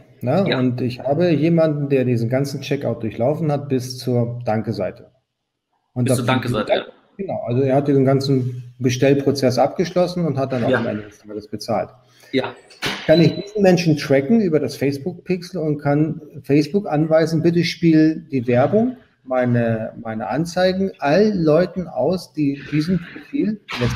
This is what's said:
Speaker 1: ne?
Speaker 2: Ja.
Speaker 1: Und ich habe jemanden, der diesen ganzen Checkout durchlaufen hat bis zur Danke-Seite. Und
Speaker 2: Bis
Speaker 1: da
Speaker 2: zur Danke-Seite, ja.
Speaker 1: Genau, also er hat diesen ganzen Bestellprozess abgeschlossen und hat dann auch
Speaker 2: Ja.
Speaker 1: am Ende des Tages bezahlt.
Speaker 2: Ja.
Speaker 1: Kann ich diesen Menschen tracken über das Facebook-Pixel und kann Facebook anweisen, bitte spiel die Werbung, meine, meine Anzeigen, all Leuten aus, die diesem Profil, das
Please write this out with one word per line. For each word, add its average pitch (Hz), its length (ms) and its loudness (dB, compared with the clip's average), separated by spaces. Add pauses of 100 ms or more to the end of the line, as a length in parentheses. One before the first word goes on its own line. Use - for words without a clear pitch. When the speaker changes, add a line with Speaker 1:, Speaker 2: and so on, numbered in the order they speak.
(200)
Speaker 1:
ne? 151 280 0
Speaker 2:
Ja. - 100 -2
Speaker 1:
Und 127 240 0
ich 123 180 -4
habe 165 300 0
jemanden, 156 580 2
der 135 160 2
diesen 117 240 0
ganzen 139 320 -2
Checkout 123 420 -4
durchlaufen 147 480 -2
hat 139 180 -4
bis 127 300 -4
zur 120 460 -2
Danke-Seite. 104 680 -4 (840)
Und 123 100 -2
Speaker 2:
Bis 123 80 2
Speaker 1:
da 123 60 2
Speaker 2:
zur 120 80 -4
Danke-Seite, 120 460 -2
ja. - 120 0 (320)
Speaker 1:
Genau, 156 300 -6
also 123 160 0
er 131 140 2
hat 143 120 2
diesen 139 160 4
ganzen 135 760 0
Bestellprozess 131 760 2
abgeschlossen 175 680 0
und 139 100 -2
hat 131 160 -2
dann 123 120 -2
auch - 40 0
Speaker 2:
Ja. 127 100 2
Speaker 1:
am 117 100 -4
Ende 107 160 -6
des 107 160 -20
Tages 104 280 -12
bezahlt. 107 420 -4 (420)
Speaker 2:
Ja. 127 220 -2 (520)
Speaker 1:
Kann 160 140 6
ich 156 200 6
diesen - 220 -4
Menschen 170 340 4
tracken 143 440 2
über 165 180 2
das 135 180 -4
Facebook-Pixel 170 840 -4
und 151 180 -2
kann 147 420 0 (220)
Facebook 147 460 2
anweisen, 160 540 2
bitte 170 220 4
spiel 160 680 2
die 127 160 -2
Werbung, 170 480 2 (260)
meine, 120 680 0 (100)
meine 110 240 -6
Anzeigen, 185 720 0
all 185 380 2
Leuten 170 500 2
aus, 165 460 -4
die 139 280 -2 (120)
diesem 160 260 0 (140)
Profil, 175 480 -4 (200)
das 120 160 0